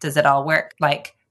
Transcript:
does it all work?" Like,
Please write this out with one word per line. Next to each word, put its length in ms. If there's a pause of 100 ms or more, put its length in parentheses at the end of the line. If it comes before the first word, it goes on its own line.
does 180
it 80
all 180
work?" 360
Like, 340 (160)